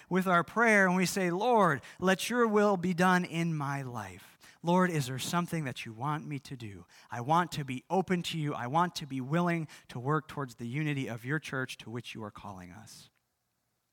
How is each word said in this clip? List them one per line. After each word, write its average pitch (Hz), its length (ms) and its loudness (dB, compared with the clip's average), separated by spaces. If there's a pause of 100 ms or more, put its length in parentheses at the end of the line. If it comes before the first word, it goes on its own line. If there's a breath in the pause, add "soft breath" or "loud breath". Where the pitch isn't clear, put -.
with 180 200 2
our 170 160 6
prayer 214 420 6
and 180 80 4
we 185 100 4
say, 180 280 0
"Lord, 196 500 4 (160 loud breath)
let 185 320 2
your 240 160 2
will 208 300 4
be 180 180 -2
done 180 300 4
in 165 320 -2
my 139 260 -4
life." 107 480 -10 (320 loud breath)
Lord, 180 260 4
is 147 200 0
there 131 100 -6
something 170 460 -4
that 123 200 -8
you 113 80 -12
want 147 340 -6
me 147 120 -8
to 135 180 -12
do? 101 300 -14 (240 loud breath)
I 117 100 -8
want 156 320 0
to 147 140 -6
be 127 240 -6
open 180 320 0
to 165 160 -6
you. 147 160 -2
I 120 120 -6
want 165 280 2
to 156 120 -8
be 135 140 -6
willing 165 480 0 (200 loud breath)
to 127 100 -12
work 143 280 0
towards 131 280 -8
the 117 120 -10
unity 143 400 -2
of 113 160 -8
your 139 160 -4
church 131 400 -6
to - 120 -16
which 120 240 -10
you 110 100 -10
are 104 60 -10
calling 92 420 -16
us. - 380 -20 (840)